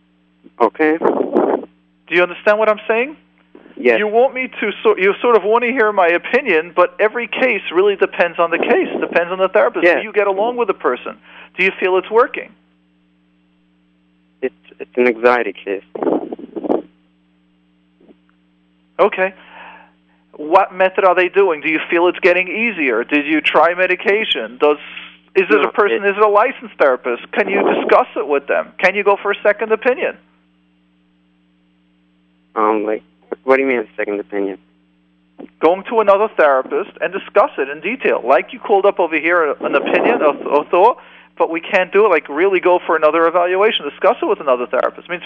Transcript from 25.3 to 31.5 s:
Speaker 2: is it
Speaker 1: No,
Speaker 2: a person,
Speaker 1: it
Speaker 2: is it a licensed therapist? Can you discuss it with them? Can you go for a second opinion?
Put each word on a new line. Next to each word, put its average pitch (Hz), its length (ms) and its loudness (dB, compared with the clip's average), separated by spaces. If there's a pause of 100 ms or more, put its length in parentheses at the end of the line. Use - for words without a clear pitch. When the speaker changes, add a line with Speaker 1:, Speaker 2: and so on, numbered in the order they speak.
Speaker 2:
is 190 120 2
it - 20 2
Speaker 1:
No, 226 180 2
Speaker 2:
a - 40 -8
person, 208 320 0
Speaker 1:
it 202 60 0
Speaker 2:
is 190 60 -2
it 208 60 2
a 214 60 4
licensed 208 520 0
therapist? 127 520 0
Can - 160 -2
you 98 140 0 (120)
discuss - 420 2
it 247 100 -6
with 143 220 -2
them? 82 300 -2
Can 185 180 0
you 202 80 -2
go 202 180 2
for 202 80 -2
a 196 120 -4
second 214 300 0
opinion? 220 440 -2 (2500)